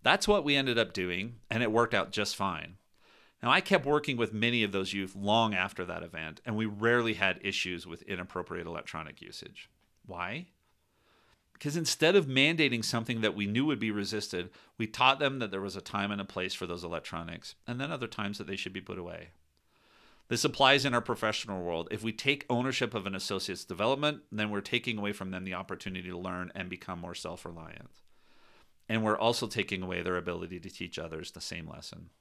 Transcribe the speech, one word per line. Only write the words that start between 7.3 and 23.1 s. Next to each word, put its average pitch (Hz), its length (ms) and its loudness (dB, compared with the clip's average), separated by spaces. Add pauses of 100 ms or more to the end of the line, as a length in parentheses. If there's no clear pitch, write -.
issues 90 440 -2
with 82 160 -12
inappropriate 87 640 -6
electronic 80 560 -8
usage. - 480 -16 (340)
Why? 92 440 -6 (1040)
Because 147 240 -4
instead 165 400 6
of 175 100 6
mandating 135 580 4
something 113 360 0
that 107 160 2
we 101 100 0
knew 110 200 2
would 143 120 2
be 110 140 0
resisted, 101 580 -4 (280)
we 113 100 -2
taught 135 320 4
them 139 180 0
that 107 140 -4
there 95 80 -2
was 95 160 -4
a 98 40 -8
time 101 300 -2
and 101 100 -2
a 98 40 -2
place 92 300 -4
for 92 120 -6
those 85 160 -4
electronics, 85 720 -8 (140)
and 123 120 -4
then 147 120 -4
other 123 160 -6
times 104 300 -6
that - 100 -8
they 98 80 -4
should 95 160 -6
be 98 80 -6
put 92 180 -10
away. 85 300 -10 (1000)
This 123 160 0
applies 135 420 6
in 123 80 2
our 120 80 4
professional 107 600 -2
world. 85 280 -2
If 104 120 -4
we 113 80 -2
take 139 380 0
ownership 123 460 0
of 98 120 -2
an 98 80 -6